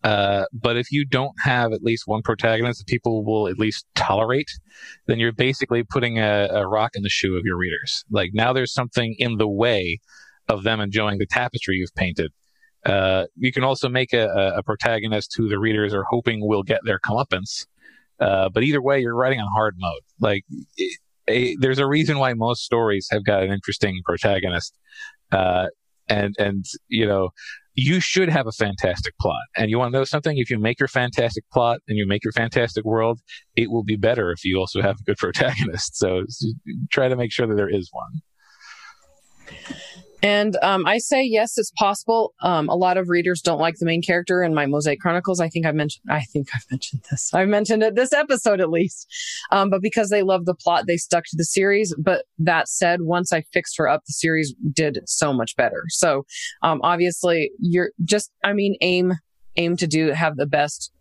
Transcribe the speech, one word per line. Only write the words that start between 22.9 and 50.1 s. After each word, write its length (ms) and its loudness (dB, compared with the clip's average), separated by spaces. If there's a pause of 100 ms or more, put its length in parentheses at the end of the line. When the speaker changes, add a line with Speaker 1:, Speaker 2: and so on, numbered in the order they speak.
Speaker 1:
have 140 -2
got 180 4
an 100 0
interesting 520 0
protagonist. 680 0 (560)
Uh, 360 2 (420)
and, 300 0
and, 260 0 (240)
you 180 0
know, 240 0 (440)
you 260 2
should 300 2
have 160 2
a 60 -6
fantastic 680 -2
plot. 240 -2 (140)
And 140 0
you 80 2
wanna 120 0
know 140 2
something? 340 -2
If 100 -2
you 100 -2
make 220 0
your 80 2
fantastic 640 0
plot 340 2
and 120 -2
you 80 0
make 180 0
your 80 -4
fantastic 520 0
world, 360 0 (360)
it 140 2
will 140 0
be 120 0
better 360 2
if 120 -8
you 140 0
also 220 -2
have 200 0
a 40 -16
good 120 0
<laughs> 20 -20
protagonist. 800 -2
So 240 2
s-, 240 -6 (440)
try 180 2
to 80 0
make 160 -2
sure 140 -2
that 100 0
there 120 0
is 240 -4
one. 300 -12 (2000)
Speaker 2:
And, 420 2
um, 220 2
I 140 2
say, 240 2
yes, 340 2
it's 200 -2
possible. 640 0
Um, 260 2
a 60 2
lot 220 2
of 120 -2
readers 320 2
don't 200 0
like 180 0
the 80 -2
main 160 2
character 400 2
in 100 2
my 140 2
Mosaic 320 0
Chronicles. 400 0
I 100 0
think 160 -2
I've 120 2
mentioned, 340 -2
I 120 2
think 300 -4
I've 200 -6
mentioned 360 -6
this. 240 -4
I've 140 4
mentioned 380 2
it 100 2
this 180 2
episode, 480 2
at 100 2
least. 360 0 (460)
Um, 180 4
but 100 2
because 280 0
they 160 4